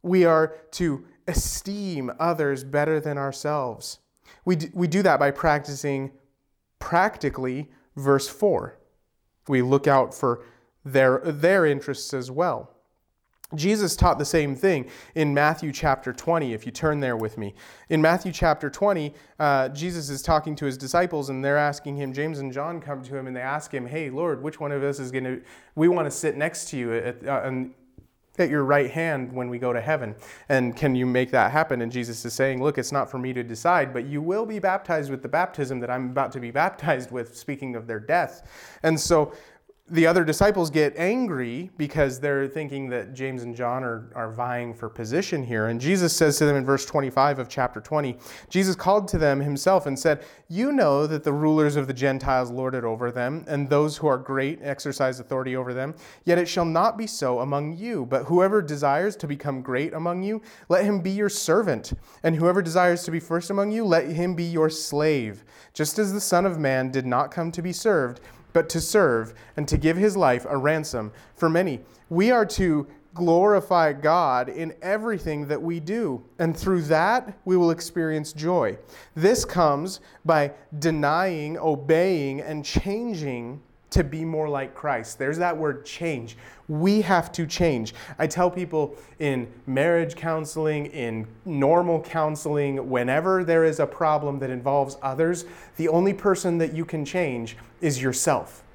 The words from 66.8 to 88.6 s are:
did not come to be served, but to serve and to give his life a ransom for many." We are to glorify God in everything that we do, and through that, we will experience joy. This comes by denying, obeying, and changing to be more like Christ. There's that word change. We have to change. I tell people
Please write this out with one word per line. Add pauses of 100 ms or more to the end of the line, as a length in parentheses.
did
not
come
to
be
served, (320)
but
to
serve (240)
and
to
give
his
life
a
ransom (240)
for
many." (300)
We
are
to (260)
glorify
God
in
everything
that
we
do, (160)
and
through
that,
we
will
experience
joy. (380)
This
comes (240)
by (300)
denying,
obeying,
and
changing (280)
to
be
more
like
Christ.
There's
that
word
change. (320)
We
have
to
change. (280)
I
tell
people (240)